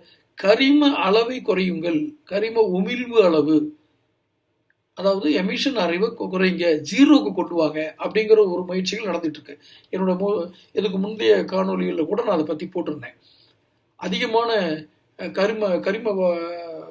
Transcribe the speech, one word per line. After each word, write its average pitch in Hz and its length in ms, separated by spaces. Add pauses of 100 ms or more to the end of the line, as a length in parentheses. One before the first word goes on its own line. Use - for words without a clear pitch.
(380)
கரிம 269 440 (120)
அளவை 226 480
குறையுங்கள், 175 600 (240)
கரிம 220 300 (160)
உமிழ்வு 226 520
அளவு, 156 340 (1400)
அதாவது 190 360
எமிஷன் 240 420
அளவை 180 340
கு-, - 200
குறைங்க, 180 520
ஜீரோக்கு 233 520
கொண்டு 175 220
வாங்க 156 420
அப்படிங்கிற 214 500
ஒரு 180 160
முயற்சிகள் 190 460
நடந்துட்டு 165 300
இருக்கு. - 160 (360)
என்னோட 185 260
மு-, 202 320 (240)
இதுக்கு 190 240
முந்தைய 214 380 (120)
காணொளிகள்ல 185 580
கூட 202 180
நான் 220 100
அதை 156 120
பத்தி 160 200
போட்டிருந்தேன். 160 500 (840)
அதிகமான, 233 500 (680)
அஹ், 180 120
கரிம, 208 380 (100)
கரிம 214 340
வா-, 185 220 (560)